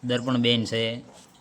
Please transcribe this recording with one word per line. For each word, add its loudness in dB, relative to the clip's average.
દર્પણ 0
બેન 4
છે. -4